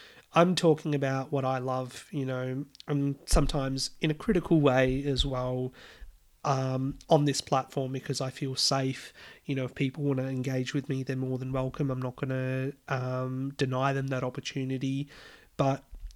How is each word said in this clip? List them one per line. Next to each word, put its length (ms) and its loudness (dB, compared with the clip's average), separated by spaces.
I'm 220 8
talking 400 4
about 380 0
what 100 2
I 140 0
love, 540 -6
you 140 -4
know, 380 -4
and 280 2
sometimes 640 2
in 120 2
a 20 0
critical 480 2
way 440 4
as 200 2
well, 480 -4
um, 540 0
on 160 6
this 160 2
platform 500 0
because 300 -4
I 80 -2
feel 260 -6
safe. 560 0
You 100 -2
know, 100 -2
if 80 -10
people 300 -2
wanna 240 0
engage 460 -2
with 140 -2
me, 160 -2
they're 120 -4
more 220 -2
than 140 -6
welcome. 380 -2
I'm 120 -4
not 140 -6
gonna, 560 -2
um, 680 -4
deny 360 2
them 140 -2
that 160 -2
opportunity, 880 -4
but 260 2